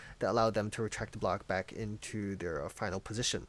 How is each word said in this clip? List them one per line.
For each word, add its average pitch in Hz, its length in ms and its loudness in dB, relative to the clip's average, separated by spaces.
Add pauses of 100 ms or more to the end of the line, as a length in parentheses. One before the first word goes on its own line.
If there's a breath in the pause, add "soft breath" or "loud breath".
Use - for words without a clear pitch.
(180 loud breath)
that 104 120 4
allow 113 200 6
them 104 200 2
to 117 120 -2
retract 107 300 -2
the 107 60 -10
block 98 280 2
back 92 260 0
into 104 640 -4
their, 85 300 -2
uh, 90 40 -4
final 95 300 -2
position. 104 500 -2